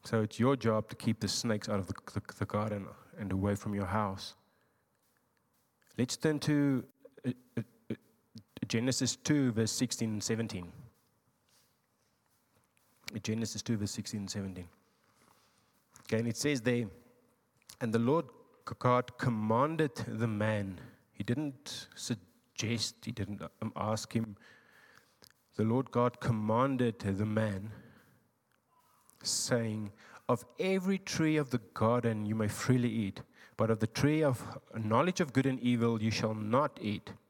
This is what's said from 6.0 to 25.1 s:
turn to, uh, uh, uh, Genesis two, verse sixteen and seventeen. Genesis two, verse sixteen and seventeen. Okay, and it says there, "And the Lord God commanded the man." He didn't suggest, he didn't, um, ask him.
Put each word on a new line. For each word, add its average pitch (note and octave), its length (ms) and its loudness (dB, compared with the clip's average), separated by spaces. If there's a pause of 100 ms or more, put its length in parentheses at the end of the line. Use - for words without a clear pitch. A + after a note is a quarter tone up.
turn D3+ 240 0
to, C#3+ 440 2 (420)
uh, B2 60 -2 (240)
uh, A2+ 60 -4 (280)
uh, - 40 -2 (720)
Genesis B2 500 0
two, C#3 360 2
verse A2 200 2
sixteen A#2 380 -2
and G#2 120 -4
seventeen. G#2+ 500 -4 (2500)
Genesis A2 400 -4
two, A#2 140 0
verse G2+ 140 -2
sixteen G#2+ 300 -6
and F#2+ 100 -6
seventeen. F#2 380 -8 (1300)
Okay, - 160 0
and A#2 100 2
it A2+ 80 -2
says C#3+ 260 0
there, A#2+ 240 2 (920)
"And A#2 120 -2
the A2+ 60 4
Lord C#3 280 2 (520)
God B2 400 2
commanded B2+ 720 2 (160)
the A2+ 220 -2
man." G#2 520 -2 (320)
He - 120 -8
didn't C3+ 720 -4
suggest, - 1000 -6 (100)
he A2+ 80 -6
didn't, G2 300 -6 (180)
um, G#2+ 140 -4
ask G#2+ 380 -2
him. A2 240 -2 (1200)